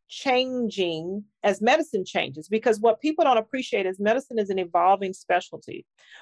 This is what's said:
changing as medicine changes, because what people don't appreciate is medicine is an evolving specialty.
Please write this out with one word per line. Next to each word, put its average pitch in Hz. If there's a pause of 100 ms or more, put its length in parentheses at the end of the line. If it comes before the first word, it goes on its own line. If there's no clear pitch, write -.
changing 208 (180)
as 202
medicine 240
changes, 156
because 220
what 226
people 311
don't 254
appreciate 226
is 185
medicine 226
is 202
an 190
evolving 185
specialty. - (340)